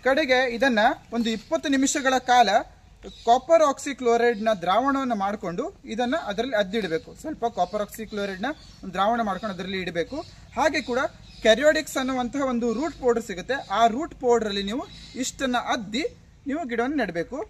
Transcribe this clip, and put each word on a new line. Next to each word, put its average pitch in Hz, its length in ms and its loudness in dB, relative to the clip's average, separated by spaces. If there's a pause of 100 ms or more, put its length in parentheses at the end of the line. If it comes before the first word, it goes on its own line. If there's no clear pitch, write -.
ಕಡೆಗೆ 254 500 2
ಇದನ್ನ 233 240 2 (340)
ಒಂದು 233 180 0
ಇಪ್ಪತ್ತು 262 380 -2
ನಿಮಿಷಗಳ 269 500 2
ಕಾಲ 247 300 6 (760)
copper 254 360 6
ಆಕ್ಸಿಕ್ಲೋರೈಡ್ನ 240 880 2 (120)
ದ್ರಾವಣವನ್ನ 247 520 2
ಮಾಡ್ಕೊಂಡು 202 640 -4 (100)
ಇದನ್ನ 240 320 -2
ಅದರಲ್ಲಿ 226 400 -4
ಅದ್ದಿಡ್ಬೇಕು. 185 580 -2
ಸ್ವಲ್ಪ 302 320 -10
copper 202 360 -2
ಆಕ್ಸಿಕ್ಲೋರೈಡ್ನ 202 640 -8 (380)
ಒಂದು 190 80 -12
ದ್ರಾವಣ 214 300 0
ಮಾಡ್ಕೊಂಡು 196 320 -4
ಅದರಲ್ಲಿ 185 260 -6
ಇಡಬೇಕು. 175 400 -4 (360)
ಹಾಗೆ 285 240 2
ಕೂಡ 240 180 -4 (440)
ಕೆರಿಯೋಡಿಕ್ಸ್ 294 540 4
ಅನ್ನುವಂತಹ 262 440 -2
ಒಂದು 240 320 0
root 285 280 -4
powder 240 220 2
ಸಿಗುತ್ತೆ. 180 320 -6
ಆ 226 320 2
root 262 280 -2
ಪೌಡರಲ್ಲಿ 214 480 0
ನೀವು 240 240 -4 (300)
ಇಷ್ಟನ್ನ 254 400 -4
ಅದ್ದಿ 226 480 -4 (420)
ನೀವು 285 220 -4
ಗಿಡವನ್ನು 240 280 -2
ನೆಡಬೇಕು. 208 540 -4